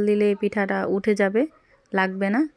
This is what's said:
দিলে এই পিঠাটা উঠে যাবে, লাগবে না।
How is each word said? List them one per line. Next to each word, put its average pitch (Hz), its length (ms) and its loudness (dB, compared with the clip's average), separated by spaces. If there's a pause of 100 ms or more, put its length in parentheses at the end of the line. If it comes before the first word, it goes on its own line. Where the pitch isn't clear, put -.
দিলে 208 240 2
এই 202 60 2
পিঠাটা 202 420 -2 (140)
উঠে 202 240 0
যাবে, 202 260 2 (500)
লাগবে 190 380 -2
না। 240 120 0 (160)